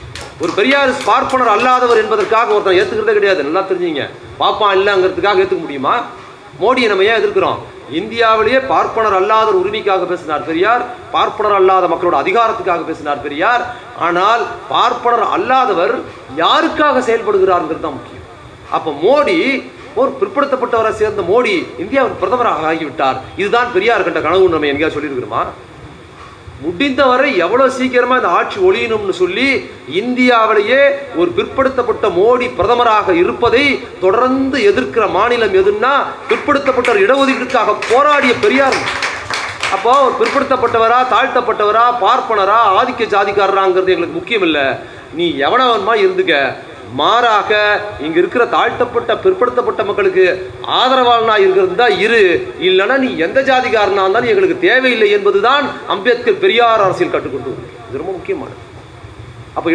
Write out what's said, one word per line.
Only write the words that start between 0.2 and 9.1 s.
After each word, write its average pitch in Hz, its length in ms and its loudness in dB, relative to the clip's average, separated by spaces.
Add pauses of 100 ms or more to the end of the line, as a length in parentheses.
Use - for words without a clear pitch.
ஒரு 170 160 -2
பெரியார் 262 360 2 (140)
பார்ப்பனர் 240 460 2
அல்லாதவர் 240 480 2
என்பதற்காக 214 520 0
ஒருத்தன் 190 240 2
ஏத்துக்கிறதே 214 400 0
கிடையாது. 185 280 0
நல்லா 185 200 -2
தெரிஞ்சுங்க, 170 400 -4 (340)
பாப்பான் 196 360 2
இல்லைங்கிறதுக்காக 190 640 2
ஏத்துக்க 190 220 -2
முடியுமா? 143 280 -2 (680)
மோடியை 240 280 2
நம்ம 190 160 2
ஏன் 220 140 2
எதிர்க்கிறோம்? 190 400 0 (380)
இந்தியாவிலேயே 226 600 2 (120)
பார்ப்பனர் 208 480 0